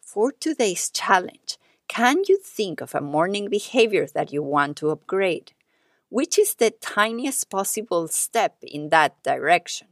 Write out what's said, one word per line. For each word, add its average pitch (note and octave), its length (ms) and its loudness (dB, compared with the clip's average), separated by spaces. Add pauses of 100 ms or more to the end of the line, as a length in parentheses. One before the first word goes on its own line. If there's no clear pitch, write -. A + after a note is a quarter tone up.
For A3 300 -2
today's B3 580 -2
challenge, - 680 -2 (300)
can C4 400 2
you G4 100 6
think G3 420 -6
of - 140 -12
a D3 60 0
morning F3 500 0
behavior G#3 640 2
that D3 180 -2
you D3 120 -4
want C#3+ 320 0
to D#3 140 -2
upgrade? F3+ 600 -2 (600)
Which C4+ 280 0
is G#4 160 2
the A3+ 160 2
tiniest A3+ 800 -4
possible G3 560 -2
step - 560 -2
in D3 280 -8
that D#3+ 340 4
direction? C#3 680 0